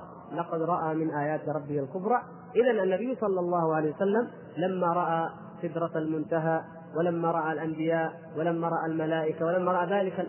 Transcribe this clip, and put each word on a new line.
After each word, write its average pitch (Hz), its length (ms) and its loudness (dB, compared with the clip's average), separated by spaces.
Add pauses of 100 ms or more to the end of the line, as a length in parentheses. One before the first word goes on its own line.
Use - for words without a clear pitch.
(380)
لقد 165 240 -2
رأى 160 340 0
من 160 180 0
آيات 147 360 -2
ربه 147 300 -2
الكبرى". 190 420 0 (340)
إذن 233 240 6
النبي 190 360 0
صلى 196 240 0
الله 170 360 2
عليه 156 200 2
وسلم 202 320 2 (300)
لما 175 360 2
رأى 165 360 0 (320)
سدرة 165 340 -2
المنتهى، 160 680 0 (340)
ولما 170 340 2
رأى 160 220 0
الأنبياء، 160 680 0 (160)
ولما 165 320 2
رأى 165 160 0
الملائكة، 160 600 0
ولما 180 260 2
رأى 175 180 2
ذلك، 185 400 0